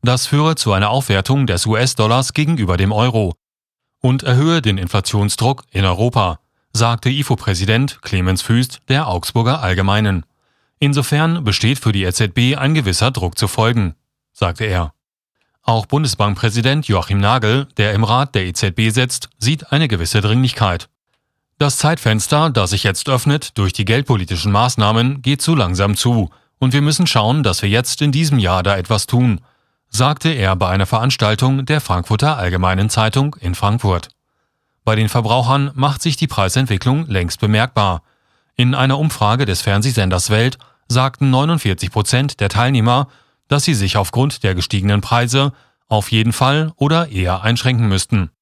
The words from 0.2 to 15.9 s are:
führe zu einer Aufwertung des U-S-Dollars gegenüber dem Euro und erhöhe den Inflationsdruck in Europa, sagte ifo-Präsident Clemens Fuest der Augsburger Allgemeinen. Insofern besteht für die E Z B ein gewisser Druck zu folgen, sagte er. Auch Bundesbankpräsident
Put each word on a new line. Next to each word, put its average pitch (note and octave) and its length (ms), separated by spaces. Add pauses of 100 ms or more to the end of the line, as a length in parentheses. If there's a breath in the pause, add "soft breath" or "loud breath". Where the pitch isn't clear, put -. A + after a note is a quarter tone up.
führe D3+ 280
zu A2 180
einer G2+ 160
Aufwertung B2+ 580
des F2+ 180
U-S-Dollars A2+ 680
gegenüber C3+ 440
dem F#2+ 140
Euro G#2+ 440 (640)
und C3 220
erhöhe D3+ 380
den G#2+ 160
Inflationsdruck G#2 960
in G2 140
Europa, F#2+ 540 (340)
sagte A#2 360
ifo-Präsident A2 920
Clemens F#2 400
Fuest B2 460
der C#3 200
Augsburger A#2+ 540
Allgemeinen. F#2+ 640 (540)
Insofern D3 640
besteht A2+ 360
für - 120
die G2 120
E F#2 80
Z G2+ 220
B B2+ 220
ein C#3 180
gewisser B2 380
Druck F2+ 260
zu G#2 100
folgen, A2 480 (380)
sagte F#2 320
er. F2+ 280 (680)
Auch A2+ 240
Bundesbankpräsident A#2 1000